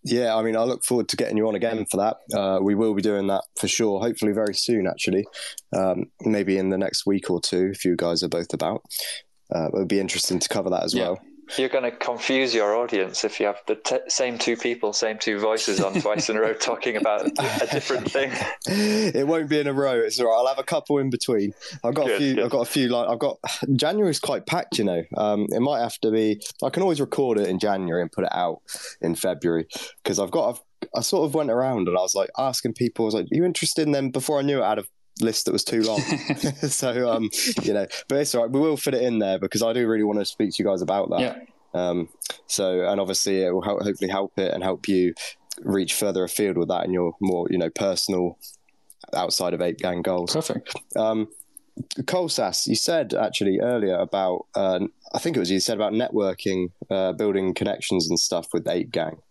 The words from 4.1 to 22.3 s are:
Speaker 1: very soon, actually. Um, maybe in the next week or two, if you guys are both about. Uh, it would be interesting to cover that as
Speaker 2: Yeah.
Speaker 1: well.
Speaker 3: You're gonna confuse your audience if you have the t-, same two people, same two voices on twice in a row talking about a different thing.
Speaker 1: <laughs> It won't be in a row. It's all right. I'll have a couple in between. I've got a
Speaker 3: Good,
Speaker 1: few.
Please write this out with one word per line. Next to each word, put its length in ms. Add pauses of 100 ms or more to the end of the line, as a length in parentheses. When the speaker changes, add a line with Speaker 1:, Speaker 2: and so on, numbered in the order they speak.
Speaker 1:
very 240
soon, 320
actually. 400 (480)
Um, 300 (160)
maybe 360
in 120
the 80
next 280
week 240
or 100
two, 320
if 140
you 100
guys 280
are 60
both 240
about. 280 (720)
Uh, 140
it 60
would 140
be 120
interesting 400
to 100
cover 220
that 120
as 120
Speaker 2:
Yeah. 140
Speaker 1:
well. 120 (360)
Speaker 3:
You're 100
gonna 240
confuse 640
your 220
audience 480
if 120
you 100
have 200
the 80
t-, 320
same 300
two 180
people, 380
same 240
two 200
voices 440
on 180
twice 300
in 80
a 20
row 140
talking 420
about 300
a 440
different 400
thing. 220 (360)
Speaker 1:
<laughs> 0 (460)
It 140
won't 220
be 100
in 80
a 60
row. 260
It's 220
all 60
right. 100
I'll 100
have 120
a 40
couple 360
in 100
between. 440 (300)
I've 100
got 120
a 40
Speaker 3:
Good, 100
Speaker 1:
few. 160